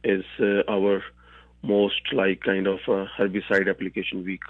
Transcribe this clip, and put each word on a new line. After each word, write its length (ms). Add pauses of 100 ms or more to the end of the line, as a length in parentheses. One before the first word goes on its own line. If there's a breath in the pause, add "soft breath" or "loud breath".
is, 220 (140)
uh, 300
our 320 (640 loud breath)
most, 380 (100)
like, 300
kind 260
of, 200
uh, 180 (120)
herbicide 520
application 560
week 240